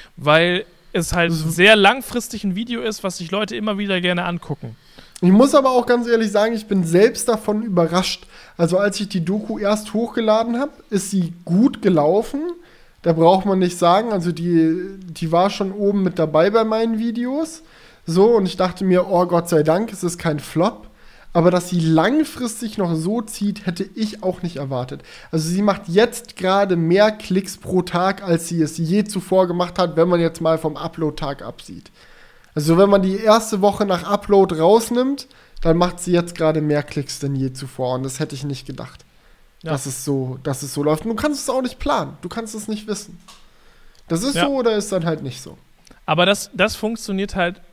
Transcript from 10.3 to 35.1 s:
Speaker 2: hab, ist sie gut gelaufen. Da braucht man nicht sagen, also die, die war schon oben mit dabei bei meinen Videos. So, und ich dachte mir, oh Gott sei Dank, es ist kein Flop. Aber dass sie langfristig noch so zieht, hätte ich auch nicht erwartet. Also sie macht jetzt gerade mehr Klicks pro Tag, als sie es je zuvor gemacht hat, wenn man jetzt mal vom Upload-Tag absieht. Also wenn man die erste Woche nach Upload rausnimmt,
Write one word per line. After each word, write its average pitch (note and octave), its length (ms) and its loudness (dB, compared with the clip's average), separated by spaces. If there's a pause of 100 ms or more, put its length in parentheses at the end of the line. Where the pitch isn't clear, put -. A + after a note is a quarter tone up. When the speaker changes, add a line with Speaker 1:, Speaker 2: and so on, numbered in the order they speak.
Speaker 2:
hab, C#4+ 100 -4 (200)
ist F#3+ 200 -2
sie F3+ 220 0 (120)
gut G3+ 380 2
gelaufen. F#3+ 580 2 (640)
Da E3+ 100 2
braucht E3+ 340 4
man F#3+ 120 2
nicht F3+ 200 0
sagen, G3+ 340 2
also F3 200 -2
die, D#3+ 480 0 (240)
die E3 280 -6
war F3+ 180 4
schon G3 220 -4
oben G3+ 300 0
mit F3 160 0
dabei D#3+ 320 2
bei A3+ 140 4
meinen A3 340 0
Videos. A#3+ 640 -4 (440)
So, F3 200 4 (100)
und F#3+ 100 2
ich E3+ 100 -6
dachte F#3 280 -2
mir, F3+ 240 4
oh F3+ 180 2
Gott E3+ 220 0
sei D#3 140 4
Dank, F#3 300 0
es F#3+ 120 -12
ist F3 140 -6
kein D3+ 220 -2
Flop. F3+ 480 -2 (440)
Aber E3+ 180 4
dass F3+ 200 0
sie F3 100 0
langfristig A3 960 0
noch F3 180 -2
so F#3+ 280 -4
zieht, G#3 440 -6
hätte F#3+ 280 -6
ich A3 280 -6
auch F#3 200 -4
nicht E3+ 140 -8
erwartet. C3 460 -6 (280)
Also D#3+ 180 -2
sie F#3 140 0
macht G#3 260 0
jetzt A3 480 0
gerade F#3+ 400 2
mehr F3+ 340 4
Klicks G3 460 -4
pro F3+ 260 0
Tag, F#3 400 -2
als E3+ 260 0
sie E3+ 120 -2
es D#3 160 -2
je F3 280 0
zuvor F#3+ 420 0
gemacht F3 320 -2
hat, F3 180 0
wenn E3 120 4
man F3 120 4
jetzt E3 200 -2
mal D#3+ 180 2
vom D#3 180 -6
Upload-Tag D3+ 640 -6
absieht. - 480 -16 (640)
Also D#3 220 2
wenn G3+ 140 6
man G3 100 6
die F#3+ 160 0
erste A3 460 2
Woche G3+ 240 2
nach F3 180 -2
Upload G3 520 2
rausnimmt, A#3 720 2 (360)